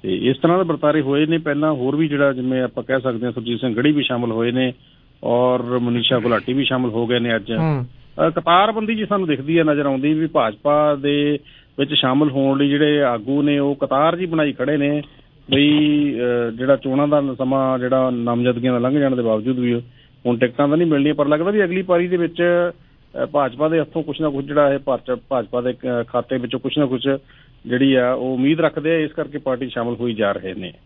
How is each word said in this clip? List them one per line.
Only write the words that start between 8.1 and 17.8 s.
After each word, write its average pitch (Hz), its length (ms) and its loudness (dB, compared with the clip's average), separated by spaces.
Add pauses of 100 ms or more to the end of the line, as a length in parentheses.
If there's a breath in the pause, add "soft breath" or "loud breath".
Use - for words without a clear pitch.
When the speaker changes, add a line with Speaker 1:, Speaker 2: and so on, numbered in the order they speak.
Speaker 1:
ਅਹ, 160 40 2
ਕਤਾਰਬੰਦੀ 208 640 2
ਜੀ 214 120 -4
ਸਾਨੂੰ 196 220 0
ਦਿਖਦੀ 147 300 0
ਹੈ, 160 60 4
ਨਜ਼ਰ 147 220 2
ਆਉਂਦੀ 139 280 0
ਵੀ 160 120 0
ਭਾਜਪਾ 147 680 2
ਦੇ 143 440 0 (400 loud breath)
ਵਿੱਚ 147 160 -4
ਸ਼ਾਮਲ 143 360 2
ਹੋਣ 135 280 0
ਲਈ 143 100 2
ਜਿਹੜੇ 147 340 2
ਆਗੂ 123 400 0
ਨੇ 143 160 2
ਉਹ 139 160 0
ਕਤਾਰ 143 420 0
ਜੀ 180 100 -4
ਬਣਾਈ 156 260 0
ਖੜੇ 143 240 -2
ਨੇ 147 260 0 (480 soft breath)
ਬਈ, 147 640 4
ਅਹ, 120 360 0
ਜਿਹੜਾ 127 260 2
ਚੋਣਾਂ 139 320 0
ਦਾ 147 140 4 (160)
ਸਮਾਂ 131 400 0
ਜਿਹੜਾ 127 320 2